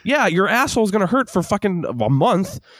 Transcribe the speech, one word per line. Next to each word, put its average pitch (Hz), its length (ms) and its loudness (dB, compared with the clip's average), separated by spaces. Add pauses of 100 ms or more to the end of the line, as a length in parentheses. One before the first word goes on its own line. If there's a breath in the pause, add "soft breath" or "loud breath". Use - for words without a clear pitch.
Yeah, 269 240 0
your 180 200 2
asshole's 233 440 0
gonna 196 160 0
hurt 240 200 0
for 185 140 0
fucking 190 460 -2
a 117 240 -2
month, 185 480 0 (200 loud breath)